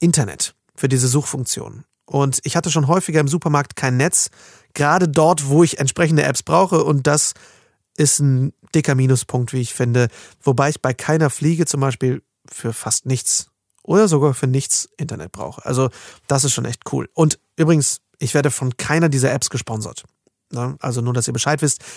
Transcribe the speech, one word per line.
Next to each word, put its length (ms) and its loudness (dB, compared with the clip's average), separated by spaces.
Internet 540 0
für 140 0
diese 180 0
Suchfunktion. 800 -4
Und 380 0
ich 140 -2
hatte 140 -2
schon 180 0
häufiger 320 2
im 80 2
Supermarkt 480 -2
kein 200 0
Netz, 340 0
gerade 340 2
dort, 400 2
wo 140 6
ich 160 2
entsprechende 460 2
Apps 180 -2
brauche. 400 2
Und 240 0
das 280 0
ist 220 2
ein 340 0
dicker 220 2
Minuspunkt, 560 0
wie 80 -2
ich 120 -6
finde. 360 2
Wobei 280 2
ich 120 -6
bei 120 0
keiner 360 0
Fliege 340 0
zum 160 -4
Beispiel 420 -2
für 220 -8
fast 340 -6
nichts 420 -4
oder 260 2
sogar 260 4
für 120 -4
nichts 500 -2
Internet 360 -10
brauche. 320 -12
Also 240 0
das 160 2
ist 80 0
schon 140 -4
echt 160 -10
cool. 220 -4
Und 240 2
übrigens, 440 2
ich 160 -4
werde 160 2
von 260 -4
keiner 320 0
dieser 240 0
Apps 180 -4
gesponsert. 540 -8
Ne? 280 -6
Also 200 -4
nur, 120 -2
dass 140 -2
ihr 60 -4
Bescheid 300 0
wisst, 200 0